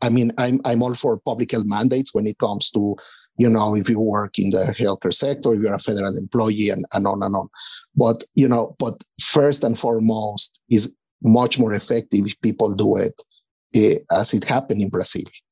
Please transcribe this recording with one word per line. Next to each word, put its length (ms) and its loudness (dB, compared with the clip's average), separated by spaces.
I 80 -2
mean, 300 2
I'm, 260 0
I'm 180 0
all 120 -2
for 240 -2
public 340 -4
health 140 -2
mandates 480 0
when 120 -2
it 120 -6
comes 320 0
to, 260 -2
you 140 4
know, 240 2
if 160 0
you 100 0
work 380 -2
in 100 0
the 300 0
healthcare 340 -2
sector, 400 0
if 80 0
you're 140 -2
a 40 -6
federal 380 -4
employee, 540 0
and, 240 -4
and 120 0
on 160 -2
and 140 -4
on. 120 -6
But, 300 2
you 140 4
know, 300 0
but 160 -4
first 440 2
and 140 0
foremost 920 -2
is 260 2
much 360 4
more 160 2
effective 520 -2
if 140 -10
people 340 0
do 220 0
it, 240 -4
eh, 220 4
as 220 2
it 120 0
happened 360 -2
in 80 -2
Brazil 360 0